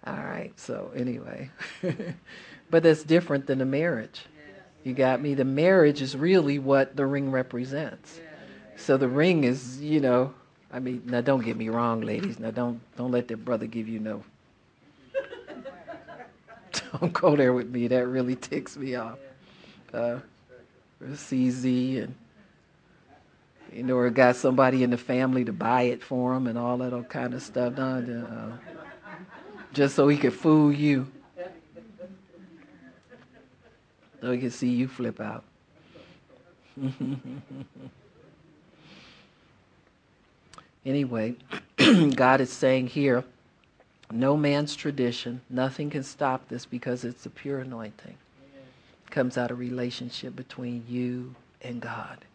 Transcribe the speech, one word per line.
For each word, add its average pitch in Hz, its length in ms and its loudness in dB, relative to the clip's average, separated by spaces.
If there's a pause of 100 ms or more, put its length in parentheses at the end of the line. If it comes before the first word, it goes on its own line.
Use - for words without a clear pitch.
All - 80 -8
right, - 460 -8
so 110 360 -10
anyway. 127 540 -8 (320)
<laughs> 180 80 -2 (800)
But 165 120 6
that's 156 200 6
different 151 440 2
than 131 140 0
a 127 40 0
marriage. 135 560 -2 (640)
You 131 100 -4
got 127 280 4
me? 143 140 0
The 131 100 2
marriage 147 560 6
is 135 140 -6
really 151 420 4
what 135 380 4
the 143 100 0
ring 139 240 0
represents. 131 880 -6 (580)
So 135 200 4
the 131 120 2
ring 156 340 4
is, 127 380 -2
you 151 180 2
know, 131 340 2 (380)
I 123 80 -10
mean, 127 260 -6
now 123 140 -2
don't 123 240 2
get 113 140 -4
me 113 100 -6
wrong, 113 340 0
ladies. 113 380 -4
Now 113 100 -6
don't, 120 300 -4 (160)
don't 123 160 -4
let 123 160 0
that 113 160 -10
brother 117 240 -2
give 113 220 -8
you 113 100 -6
no. 107 240 -8 (880)
<laughs> - 1800 -14
Don't 170 200 -2
go 160 220 6
there 127 180 6
with 120 160 0
me. 120 180 -2
That 127 200 2
really 127 300 -2
ticks - 400 -10
me 135 180 -8
off. 113 220 -10 (760)
Uh, 120 260 -4 (960)
C 127 360 0
Z 127 480 0
and, - 160 -8 (1600)
you 113 100 -10
know, 127 140 2
or 123 120 4
got 123 280 6
somebody 131 460 4
in 123 60 2
the 123 80 2
family 127 480 0
to 113 80 -4
buy 117 300 2
it 120 180 0
for 127 320 -2
him 131 140 -2
and 117 100 -4
all 120 200 -2
that 123 160 -4
old 120 160 -8
kind 123 240 -6
of 123 80 -8
stuff. 123 360 -4
No, 131 220 -2
no, 120 260 -6
uh, 113 560 -12 (920)
just 139 220 2
so 139 120 6
he 143 100 6
could - 160 2
fool 156 380 6
you. 143 360 2 (3250)
So 123 100 -4
he 123 80 0
could 123 140 -4
see 123 160 -2
you 123 180 0
flip 117 320 -8
out. 110 240 -10 (1300)
<laughs> 139 60 -10 (4000)
Anyway, 123 520 -2 (420)
<clears throat> 175 380 8
God 131 260 6
is 127 100 -2
saying 131 360 2
here, 131 360 2 (880)
"No 131 240 2
man's 147 400 0
tradition, 123 720 -4
nothing 131 440 -4
can 143 100 -6
stop 131 460 -4
this 120 180 -10
because 127 380 -6
it's 123 240 -10
a - 20 -12
pure 139 300 -8
anointing." 117 560 -14 (880)
It - 60 -20
comes 127 260 -2
out 120 140 -2
of 123 80 -10
relationship 123 760 -8
between 120 540 -10
you 123 460 -6 (260)
and - 200 -10
God. - 540 -12